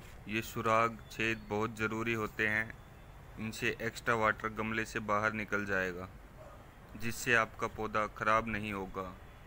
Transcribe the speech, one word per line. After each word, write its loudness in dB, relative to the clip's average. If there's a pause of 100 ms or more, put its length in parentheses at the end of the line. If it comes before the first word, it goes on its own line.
(280)
ये 0
सुराग 4 (140)
छेद 0
बहुत 2
ज़रूरी 2
होते 0
हैं, 0 (680)
इनसे 0
extra 0
water 4
गमले 0
से -4
बाहर 2
निकल 0
जाएगा, 0 (880)
जिससे 2
आपका 4
पौधा 0
ख़राब 4
नहीं -2
होगा। -4 (340)